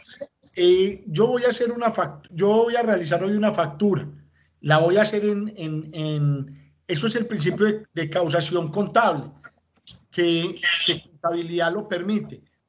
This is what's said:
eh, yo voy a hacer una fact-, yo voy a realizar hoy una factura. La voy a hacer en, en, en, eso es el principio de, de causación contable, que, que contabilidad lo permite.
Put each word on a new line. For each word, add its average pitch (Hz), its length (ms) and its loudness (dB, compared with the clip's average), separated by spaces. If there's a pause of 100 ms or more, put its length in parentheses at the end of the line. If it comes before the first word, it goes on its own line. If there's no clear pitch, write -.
(560)
eh, 185 500 4
yo 190 200 2
voy 247 180 0
a 247 60 4
hacer 233 220 0
una 233 200 -2
fact-, 160 380 -4
yo 208 340 2
voy 233 120 0
a 240 60 2
realizar 175 400 0
hoy 196 100 0
una 208 200 2
factura. 170 560 0 (520)
La 151 180 4
voy 170 200 4
a 214 40 6
hacer 208 220 0
en, 208 320 -2
en, 156 360 -8
en, 147 840 -4 (120)
eso 165 200 -2
es 220 100 -2
el 220 100 -2
principio 185 400 0
de, 214 280 -2
de 156 160 -4
causación 170 600 -2
contable, 190 600 0 (800)
que, 170 440 0 (320)
que - 160 -2
contabilidad 170 680 -4
lo 208 160 -6
permite. 185 540 -4 (260)